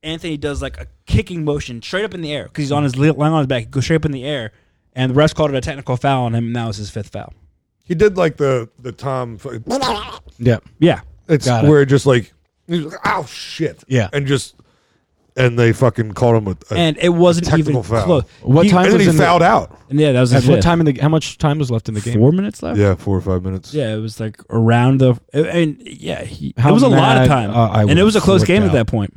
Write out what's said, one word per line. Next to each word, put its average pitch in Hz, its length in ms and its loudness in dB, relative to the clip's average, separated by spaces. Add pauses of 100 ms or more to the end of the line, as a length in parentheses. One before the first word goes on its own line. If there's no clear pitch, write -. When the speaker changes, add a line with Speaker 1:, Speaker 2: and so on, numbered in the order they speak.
Speaker 1:
Anthony 160 340 -8
does, 143 240 -6
like, 135 180 -10
a - 80 -16 (180)
kicking 180 400 -2
motion 139 360 -6
straight 196 240 -6
up 185 80 -10
in 175 80 -10
the 151 120 -8
air 131 140 -6
'cause - 160 -8
he's 135 80 -4
on 147 120 0
his 131 120 -2
li-, 147 160 2
lying 151 220 0
on 160 60 2
his 139 80 -2
back. 127 160 -2
He - 40 -12
goes 131 160 -4
straight 160 140 0
up 156 80 -4
in 151 60 -2
the 131 120 -10
air, 131 280 -8 (420)
and 127 200 -2
the 139 60 2
refs 151 160 4
called 151 160 -2
it 139 60 -4
a 127 40 -4
technical 135 360 -8
foul 135 280 -2
on 113 80 -4
him, 117 140 -2
and 117 80 -6
that 117 120 -6
was 104 100 -8
his 104 120 -12
fifth 104 200 -12
foul. - 240 -14 (500)
Speaker 2:
He 180 120 -6
did, 196 220 2
like, 170 200 -2
the, 131 320 -2 (100)
the 123 120 -14
Tom 123 460 -8
fu-, 120 240 -14 (760)
Speaker 3:
Yeah. 117 180 0 (220)
Speaker 1:
Yeah. 156 220 2 (260)
Speaker 2:
It's 147 180 0
Speaker 3:
Got 123 200 2
it. - 40 6
Speaker 2:
where 151 120 6
it 139 60 4
just, 135 180 2
like, 123 280 0 (340)
he 175 160 -4
was 156 100 -12
like, - 140 -12
"Ow, 190 180 -4
shit." - 640 -10
Speaker 3:
Yeah. 117 240 0
Speaker 2:
And 143 160 -4
just, - 280 -2 (840)
and 123 200 2
they 117 140 4
fucking 110 420 0
called 117 300 2
him 101 40 -4
a, 92 260 -8
a - 40 -4
Speaker 1:
And 160 220 0
it 175 100 2
wasn't 170 380 2
Speaker 2:
technical 156 240 0
Speaker 1:
even 123 120 -2
Speaker 2:
foul. 107 200 0
Speaker 1:
close. 160 200 2 (180)
Speaker 3:
What 160 240 4
Speaker 1:
He 208 60 4
Speaker 3:
time 180 140 4
Speaker 2:
And - 80 4
then 185 40 4
Speaker 3:
was 202 80 4
Speaker 2:
he 175 60 4
Speaker 3:
in 156 60 2
the 180 60 4
Speaker 2:
fouled 170 200 4
out. 175 340 0 (120)
Speaker 1:
Yeah, 147 240 2
that 123 60 2
was 127 120 2
his 131 140 4
Speaker 3:
At 131 40 4
what - 80 6
Speaker 1:
fifth. 95 60 2
Speaker 3:
time 170 180 2
in 160 60 4
the, 143 140 2
how 143 80 2
much 156 280 -2
time 151 220 -2
was 135 120 -4
left 113 180 -4
in 113 60 -8
the 104 60 -4
game? 120 180 -4
Speaker 1:
Four 127 120 6
minutes 196 320 -4
left? 82 160 -4
Speaker 2:
Yeah, 101 160 4
four 101 220 -4
or 87 40 -2
five 92 220 -4
minutes. 95 300 -10
Speaker 1:
Yeah, 123 220 -4
it 107 40 -6
was, 110 200 -10
like, 110 180 -8 (120)
around 117 500 2
the, 127 200 4 (140)
I 156 200 -2
mean, 165 320 0
yeah, - 380 -10
he, - 340 -12
Speaker 3:
How 127 140 2
Speaker 1:
it - 20 6
was 240 100 4
a 269 60 4
lot 135 280 4
of 127 100 4
Speaker 3:
mad, - 0 -
Speaker 1:
time. 123 240 2
Speaker 3:
uh, 117 180 2
I 110 140 0
Speaker 1:
And 107 80 2
it 147 60 4
Speaker 3:
would 185 60 4
Speaker 1:
was 214 120 2
a 208 60 2
close 190 200 4
Speaker 3:
flip - 60 0
Speaker 1:
game 196 160 2
at 190 60 2
Speaker 3:
out. 160 40 0
Speaker 1:
that 117 140 0
point. 104 300 -4